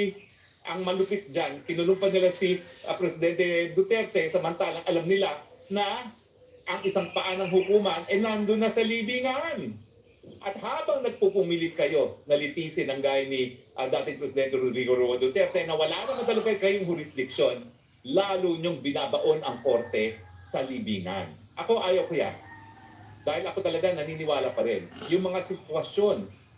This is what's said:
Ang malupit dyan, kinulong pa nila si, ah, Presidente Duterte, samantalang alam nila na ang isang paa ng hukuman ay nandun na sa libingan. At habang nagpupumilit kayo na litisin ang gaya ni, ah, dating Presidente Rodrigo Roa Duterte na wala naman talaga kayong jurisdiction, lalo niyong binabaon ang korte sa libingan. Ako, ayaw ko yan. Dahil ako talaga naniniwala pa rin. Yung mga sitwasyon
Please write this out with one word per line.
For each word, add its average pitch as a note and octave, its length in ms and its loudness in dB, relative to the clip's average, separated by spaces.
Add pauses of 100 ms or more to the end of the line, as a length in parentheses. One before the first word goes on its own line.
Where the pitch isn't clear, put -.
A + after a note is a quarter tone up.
(640)
Ang F3+ 240 -4
malupit F#3+ 420 0
dyan, C#3+ 380 -4
kinulong E3+ 320 2
pa G3 80 4
nila F3+ 240 4
si, F3+ 320 0 (240)
ah, E3 80 0
Presidente E3+ 800 0
Duterte, F#3+ 560 2
samantalang E3+ 560 -2
alam E3+ 160 2
nila G3 320 2 (320)
na G#3 400 -2 (580)
ang F#3 160 -6
isang F#3+ 300 0
paa F#3 240 -2
ng F#3 160 -2
hukuman F#3 560 4
ay G3 100 2
nandun G#3+ 460 2
na G#3+ 80 0
sa A3+ 100 2
libingan. A#3+ 960 -2 (680)
At G3 160 -8
habang C#4 480 -2
nagpupumilit E3+ 720 2
kayo D3 480 2
na D3 80 2
litisin D3 560 -2
ang C#3 80 -2
gaya C3+ 320 0
ni, B2+ 320 -2 (160)
ah, C3 80 -2
dating C#3+ 320 -2
Presidente C3 400 0
Rodrigo B2+ 400 2
Roa B2 240 2
Duterte F3 400 2
na D#3+ 160 -2
wala G#3+ 320 0
naman A#3+ 160 -2
talaga A3 320 2
kayong G3 260 2
jurisdiction, D3 840 -2 (360)
lalo F3+ 520 2
niyong D#3+ 260 -4
binabaon D3 580 0
ang B2 240 -6
korte A2+ 560 0 (240)
sa C#3 160 -4
libingan. F#3 720 -6 (240)
Ako, A3 240 0
ayaw F#3 240 2
ko E3+ 80 -6
yan. A2+ 200 -2 (920)
Dahil D#3+ 240 -2
ako F#3+ 160 -4
talaga E3+ 240 2
naniniwala D3+ 640 -2
pa A2 80 0
rin. G2+ 240 0 (240)
Yung F#3 160 2
mga F3+ 240 -2
sitwasyon E3 800 -2 (280)